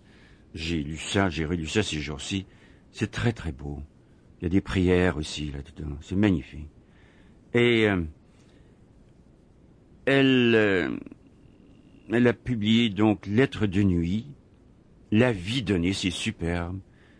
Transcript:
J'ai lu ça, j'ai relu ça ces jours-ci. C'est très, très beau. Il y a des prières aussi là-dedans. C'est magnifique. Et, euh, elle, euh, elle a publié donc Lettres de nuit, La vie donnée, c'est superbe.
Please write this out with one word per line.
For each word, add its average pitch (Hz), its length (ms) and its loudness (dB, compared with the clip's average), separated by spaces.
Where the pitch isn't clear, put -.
J'ai 80 280 -4
lu 78 160 -8
ça, 98 320 0
j'ai 80 160 -4
relu 80 220 -4
ça 101 160 0
ces 78 160 -6
jours-ci. 76 460 -6
C'est - 200 -6
très, 113 220 -2
très - 180 -10
beau. 71 280 -12
Il - 40 -14
y - 40 0
a - 20 -2
des 95 120 2
prières 90 560 2
aussi 76 340 -8
là-dedans. 71 500 -12
C'est 90 140 -8
magnifique. 87 540 -2
Et, 120 340 4
euh, 98 140 2
elle, 131 500 4
euh, 92 400 2
elle 120 160 4
a 117 60 4
publié 113 560 2
donc 104 380 2
Lettres 110 400 0
de 98 160 0
nuit, 92 440 0
La 120 200 4
vie 104 300 -4
donnée, 92 320 0
c'est 95 160 -2
superbe. 87 680 -6